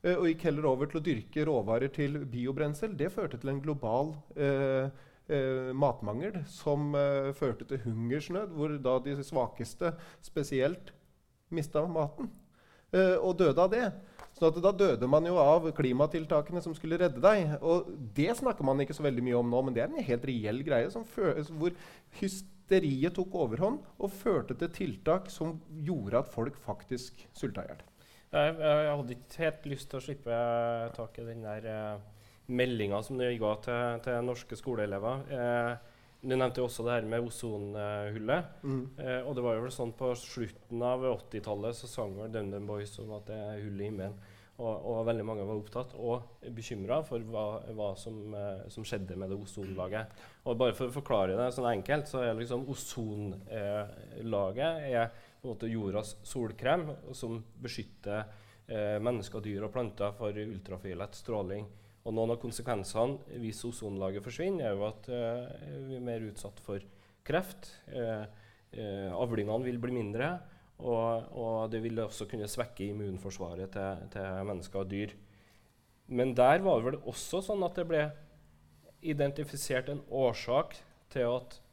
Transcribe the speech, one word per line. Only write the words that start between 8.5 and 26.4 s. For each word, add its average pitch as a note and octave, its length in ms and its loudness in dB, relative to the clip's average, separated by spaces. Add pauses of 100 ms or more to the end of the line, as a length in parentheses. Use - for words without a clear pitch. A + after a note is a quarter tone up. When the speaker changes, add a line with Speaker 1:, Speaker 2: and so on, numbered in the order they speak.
Speaker 1:
da B2+ 180 4
de C#3 240 -2
svakeste C3+ 720 0 (260)
spesielt C#3+ 680 0 (600)
mistet D#3 360 0
maten, E3 420 -2 (600)
eh, F#3 240 8
og F3+ 220 2
døde D#3 220 8
av F3+ 100 8
det. A3 240 2 (400)
Så E3 140 6
at D#3+ 140 6
da F#3+ 100 8
døde D#3 360 6
man D3+ 180 8
jo F3 120 4
av D#3+ 360 10
klimatiltakene D3+ 880 4
som E3 120 -6
skulle D#3+ 260 -2
redde D3 220 4
deg, F3 400 8
og E3 240 4 (300)
det F3 200 4
snakker A#3+ 280 0
man C3+ 160 6
ikke D3 160 0
så D3+ 80 -6
veldig B2+ 180 4
mye B2 180 2
om A#2+ 120 4
nå, B2+ 120 4
men C3+ 120 0
det A#2 80 4
er D3+ 120 2
en C#4 80 -2
helt A#2+ 220 2
reell A#2+ 380 0
greie C#3+ 280 4
som A3 140 -8
fø-, F#3 300 2 (160)
hvor E3 200 0 (480)
hysteriet F3 960 2
tok F#3 180 -2
overhånd F3 480 2 (200)
og G3 120 0
førte C#3+ 460 0
til E3+ 120 -2
tiltak E3+ 600 0
som D#3+ 300 -4 (240)
gjorde B2 360 2
at C#3+ 80 0
folk B2 300 -2